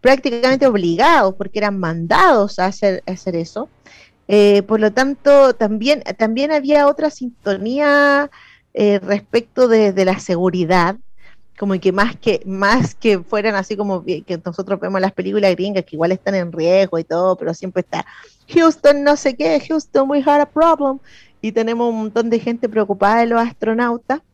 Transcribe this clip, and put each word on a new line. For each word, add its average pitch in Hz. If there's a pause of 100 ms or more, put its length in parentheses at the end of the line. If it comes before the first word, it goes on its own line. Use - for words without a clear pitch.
prácticamente 262
obligados 202
porque 190
eran 202
mandados 190
a 185
hacer, 196
a 185
hacer 185
eso. 170 (600)
Eh, 202
por 214
lo 214
tanto, 269
también, 220 (120)
también 226
había 285
otra 294
sintonía, 285 (440)
eh, 202
respecto 208
de, 220
de 190
la 185
seguridad, 180 (640)
como 196
que 185
más 202
que, -
más 196
que 208
fueran 208
así 196
como 196
que, 165
que 170
nosotros 185
vemos 185
las 190
películas 190
gringas, 190
que -
igual 170
están 196
en 170
riesgo 170
y 165
todo, 180
pero 165
siempre 185
está, - (480)
"Houston, 294
no 294
sé 269
qué, 302
Houston, 285
we 285
had 294
a 285
problem", 294 (420)
y 214
tenemos 233
un 226
montón 220
de 226
gente 233
preocupada 208
de 233
los 233
astronautas 233 (140)